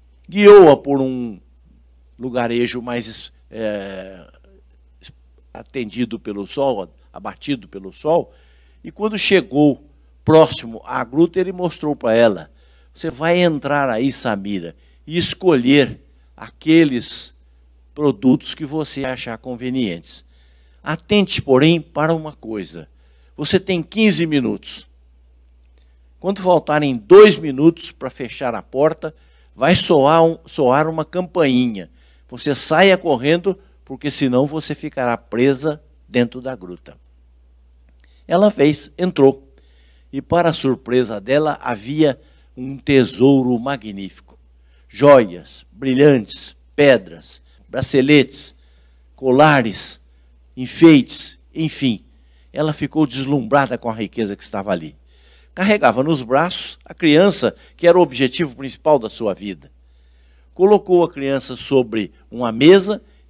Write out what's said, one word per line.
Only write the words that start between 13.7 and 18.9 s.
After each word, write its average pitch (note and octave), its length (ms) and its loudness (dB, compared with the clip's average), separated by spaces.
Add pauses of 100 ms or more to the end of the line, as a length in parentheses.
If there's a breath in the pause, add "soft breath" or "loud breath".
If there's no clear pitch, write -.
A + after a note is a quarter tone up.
aí, B2 240 -4
Samira, G2 640 -8 (280)
e D#3+ 140 -8
escolher C#3 800 0 (360)
aqueles D3+ 960 -2 (580)
produtos C#3 600 -2
que D#3 100 -14
você C#3 400 -10